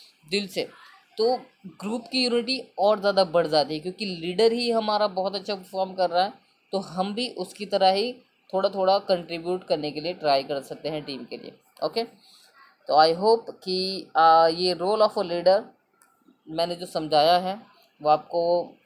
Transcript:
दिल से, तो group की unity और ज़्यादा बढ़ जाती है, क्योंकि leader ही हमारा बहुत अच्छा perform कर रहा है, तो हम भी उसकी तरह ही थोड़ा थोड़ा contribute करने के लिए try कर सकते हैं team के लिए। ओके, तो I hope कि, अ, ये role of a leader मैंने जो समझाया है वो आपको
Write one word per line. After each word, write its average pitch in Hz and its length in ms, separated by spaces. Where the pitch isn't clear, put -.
दिल 196 180
से, 175 200
तो 240 220
group 214 460
की 254 120
unity 240 540
और 202 220
ज़्यादा 196 240
बढ़ 170 220
जाती 151 280
है, 156 60
क्योंकि 180 260
leader 180 460
ही 240 180
हमारा 214 360
बहुत 190 280
अच्छा 202 200
perform 190 400
कर 180 160
रहा 175 140
है, 214 80
तो 190 60
हम 185 360
भी 240 140
उसकी 190 380
तरह 190 240
ही 208 220
थोड़ा 190 140
थोड़ा 190 300
contribute 175 680
करने 151 220
के 147 100
लिए 165 120
try 147 300
कर 139 200
सकते 139 260
हैं 151 140
team 135 220
के 120 120
लिए। - 160
ओके, 190 200
तो 139 60
I 160 220
hope 220 480
कि, 185 420
अ, 165 320
ये 175 260
role 208 340
of 214 100
a 208 40
leader 180 400
मैंने 170 260
जो 175 120
समझाया 156 520
है 190 220
वो 147 80
आपको 170 520